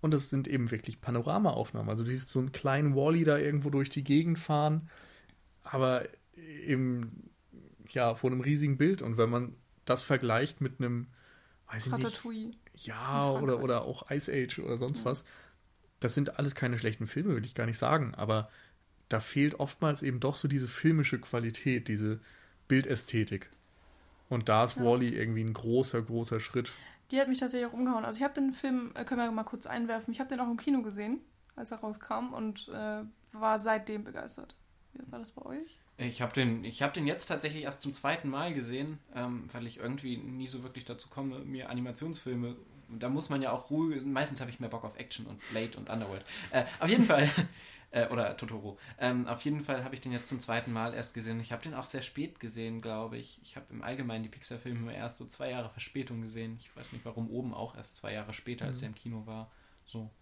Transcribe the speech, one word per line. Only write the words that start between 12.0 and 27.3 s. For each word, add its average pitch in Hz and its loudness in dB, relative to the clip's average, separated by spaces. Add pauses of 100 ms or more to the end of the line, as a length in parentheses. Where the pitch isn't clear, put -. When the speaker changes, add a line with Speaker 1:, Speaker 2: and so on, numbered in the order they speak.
Speaker 2:
Ratatouille. 226 -6 (240)
Speaker 1:
ja, 135 0
Speaker 2:
In 131 0
Speaker 1:
oder, 131 4
Speaker 2:
Frankreich. 117 0
Speaker 1:
oder 123 4
auch - -6
Ice 147 -2
Age 127 0
oder - -2
sonst 131 -2
Speaker 2:
Ja. - -6
Speaker 1:
was, 131 0 (760)
das 120 2
sind 143 2
alles 143 0
keine 123 0
schlechten 110 0
Filme, 156 2
will 110 0
ich 117 -8
gar 117 0
nicht 117 0
sagen, 135 4
aber 107 2 (580)
da 110 2
fehlt 143 2
oftmals 143 0
eben 131 0
doch 135 2
so - 0
diese 135 2
filmische 143 4
Qualität, 120 0
diese 107 0 (480)
Bildästhetik. 120 2 (800)
Und 117 0
da 110 8
ist 120 -2
Speaker 2:
Ja. 123 2
Speaker 1:
Wall-E 120 6
irgendwie 113 0
ein 113 0
großer, 117 2
großer 117 -2
Schritt. - -2 (380)
Speaker 2:
Die 262 2
hat 269 4
mich 254 2